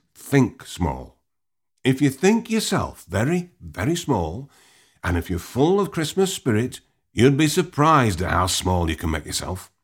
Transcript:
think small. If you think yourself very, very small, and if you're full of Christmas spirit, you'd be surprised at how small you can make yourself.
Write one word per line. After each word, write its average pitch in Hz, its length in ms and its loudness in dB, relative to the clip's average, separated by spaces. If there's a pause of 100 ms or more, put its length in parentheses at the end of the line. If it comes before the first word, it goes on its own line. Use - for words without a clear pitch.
(140)
think - 520 0
small. 65 520 -6 (640)
If 135 180 0
you 147 80 4
think 214 400 2
yourself 190 600 -4
very, 151 400 -2 (100)
very 90 360 -4
small, 117 540 -4 (540)
and 87 140 -2
if 82 120 -6
you're 87 100 -2
full 156 400 0
of 196 120 -2
Christmas 185 420 -2
spirit, 120 460 -2 (320)
you'd 135 260 4
be 156 100 4
surprised 143 760 2
at 87 80 -2
how 87 160 2
small 90 440 0
you 82 60 -2
can 82 140 -6
make 78 160 -4
yourself. 78 460 -8 (120)